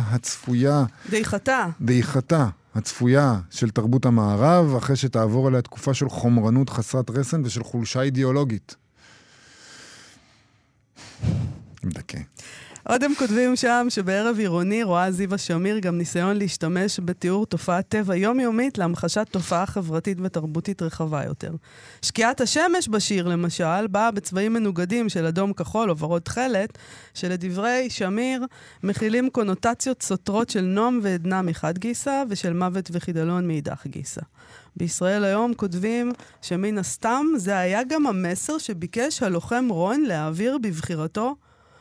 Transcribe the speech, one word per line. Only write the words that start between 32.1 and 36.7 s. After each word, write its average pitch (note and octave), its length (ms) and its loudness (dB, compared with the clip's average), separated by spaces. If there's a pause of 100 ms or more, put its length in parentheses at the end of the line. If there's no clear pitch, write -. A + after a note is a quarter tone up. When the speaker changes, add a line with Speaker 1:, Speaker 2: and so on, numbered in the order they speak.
Speaker 2:
ושל F#3 240 -2
מוות F3+ 400 -2
וחידלון F3 540 -2
מאידך D3 400 -4
גיסא. - 340 -10 (540)
בישראל F3+ 480 0
היום G#3+ 300 2
כותבים A3 580 -2 (300)
שמן G3 360 -2